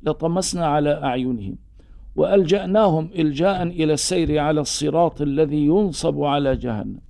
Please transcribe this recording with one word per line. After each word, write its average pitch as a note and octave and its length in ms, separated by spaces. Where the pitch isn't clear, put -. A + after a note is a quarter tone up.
لطمسنا E3 640
على D3 380
أعينهم B2 520
وألجأناهم F#3 960
إلجاء E3+ 480
إلى E3+ 300
السير D3+ 460
على D3+ 220
الصراط D3+ 600
الذي D3 460
ينصب D#3+ 560
على C#3+ 340
جهنم G#2+ 540